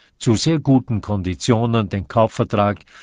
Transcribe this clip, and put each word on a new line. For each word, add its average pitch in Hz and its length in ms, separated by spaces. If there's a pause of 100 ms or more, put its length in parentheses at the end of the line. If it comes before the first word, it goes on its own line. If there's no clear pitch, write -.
(180)
zu 117 180
sehr 156 240
guten 123 400
Konditionen 107 880
den 95 180
Kaufvertrag 107 800 (180)